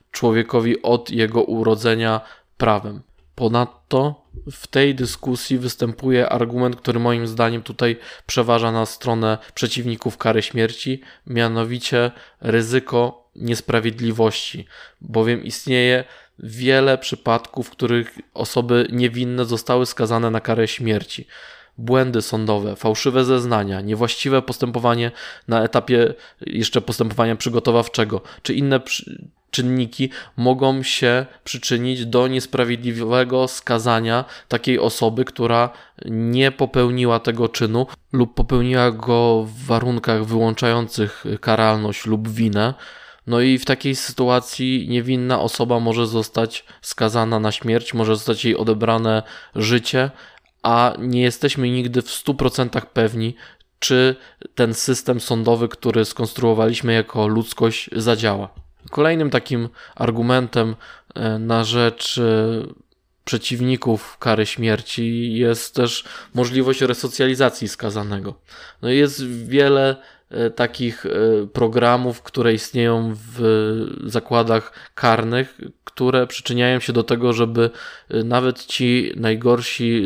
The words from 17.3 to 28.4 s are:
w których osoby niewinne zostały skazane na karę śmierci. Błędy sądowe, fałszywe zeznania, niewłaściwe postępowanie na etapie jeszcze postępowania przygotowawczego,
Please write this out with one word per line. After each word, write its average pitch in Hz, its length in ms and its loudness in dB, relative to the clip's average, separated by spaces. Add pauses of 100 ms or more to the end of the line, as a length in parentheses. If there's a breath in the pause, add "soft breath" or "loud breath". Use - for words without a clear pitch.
w - 20 -20
których 117 480 -2 (160)
osoby 120 580 0
niewinne 123 520 0
zostały 120 420 0
skazane 117 440 -2
na 110 100 -2
karę 113 280 0
śmierci. - 580 -4 (520 loud breath)
Błędy 123 440 2
sądowe, 104 540 -2
fałszywe 123 480 2
zeznania, 117 560 0
niewłaściwe 113 640 0
postępowanie 120 680 0 (380 loud breath)
na 113 160 2
etapie 120 500 2 (260 loud breath)
jeszcze 110 400 -2
postępowania 113 560 -2
przygotowawczego, 117 840 0 (220 loud breath)